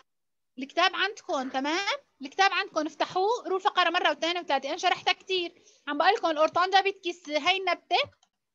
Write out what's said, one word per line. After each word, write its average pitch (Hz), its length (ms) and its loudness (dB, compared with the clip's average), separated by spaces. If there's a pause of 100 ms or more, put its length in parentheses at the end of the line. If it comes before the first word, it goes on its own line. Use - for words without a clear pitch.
(580)
الكتاب 339 380 0
عندكم، 339 520 -4
تمام؟ 330 480 -2 (260)
الكتاب 381 300 2
عندكم 349 340 -2
افتحوه، 370 580 -2
قروا 370 140 -2
الفقرة 359 320 2
مرة 359 180 2
واثنين 320 300 -2
وثلاثة، 277 300 -2
أنا 330 80 -4
شرحتها 359 360 0
كتير. 359 520 -6 (240)
عم 294 100 -2
بقول 349 140 6
لكم 381 180 0
الأورطان 320 400 2
جابت 392 340 2
كيس 349 240 -8
هاي 302 280 0
النبتة. 349 400 -2 (580)